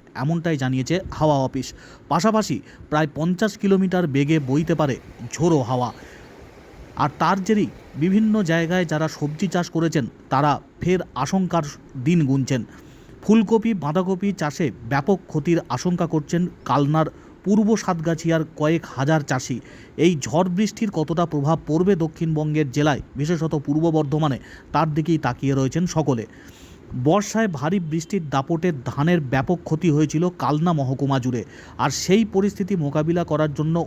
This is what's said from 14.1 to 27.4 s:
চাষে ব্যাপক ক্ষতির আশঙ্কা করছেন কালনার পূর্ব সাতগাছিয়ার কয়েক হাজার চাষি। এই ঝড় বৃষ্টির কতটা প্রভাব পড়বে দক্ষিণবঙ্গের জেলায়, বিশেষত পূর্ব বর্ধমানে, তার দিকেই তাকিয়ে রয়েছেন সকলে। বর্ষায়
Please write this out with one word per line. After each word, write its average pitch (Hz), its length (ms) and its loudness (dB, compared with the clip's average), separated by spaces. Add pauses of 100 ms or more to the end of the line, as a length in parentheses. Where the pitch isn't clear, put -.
চাষে 151 240 -2 (260)
ব্যাপক 156 260 2 (100)
ক্ষতির 160 320 0 (100)
আশঙ্কা 175 380 -2
করছেন 170 340 -2 (240)
কালনার 147 420 2 (360)
পূর্ব 208 320 4
সাতগাছিয়ার 165 680 0 (120)
কয়েক 156 280 0 (120)
হাজার 147 340 2
চাষি। 135 280 -4 (400)
এই 175 160 4 (120)
ঝড় 170 240 0
বৃষ্টির 202 420 -2
কতটা 165 340 -2
প্রভাব 156 320 0 (100)
পড়বে 180 280 2
দক্ষিণবঙ্গের 156 760 -2
জেলায়, 143 300 0 (140)
বিশেষত 156 380 -2 (120)
পূর্ব 151 260 0
বর্ধমানে, 151 460 0 (340)
তার 151 220 2
দিকেই 156 320 0
তাকিয়ে 135 340 0
রয়েছেন 135 240 0 (120)
সকলে। 131 280 0 (800)
বর্ষায় 202 460 2 (100)